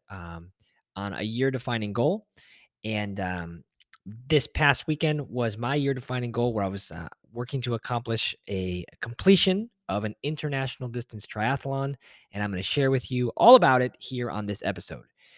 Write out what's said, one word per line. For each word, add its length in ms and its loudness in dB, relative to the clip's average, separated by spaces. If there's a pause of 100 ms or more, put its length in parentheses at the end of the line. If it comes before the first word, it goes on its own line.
um, 440 -12 (420)
on 200 -6
a 60 -6
year 300 0
defining 400 -2
goal. 360 0 (580)
And, 340 -4
um, 440 -6 (420)
this 420 -2
past 400 2
weekend 400 0
was 300 -2
my 180 -2
year 180 2
defining 380 -4
goal 220 0
where 100 0
I 60 0
was, 220 -6
uh, 180 -10 (240)
working 260 -4
to 140 -2
accomplish 600 -2 (140)
a 380 -2 (160)
completion 680 4 (200)
of 160 -2
an 180 -4
international 640 -4
distance 380 -8
triathlon, 680 -2 (360)
and 100 -4
I'm 100 -2
gonna 120 -2
share 260 2
with 220 0
you 240 0
all 200 10
about 260 8
it 180 -2
here 320 -6
on 140 -4
this 180 -4
episode. 400 -4 (340)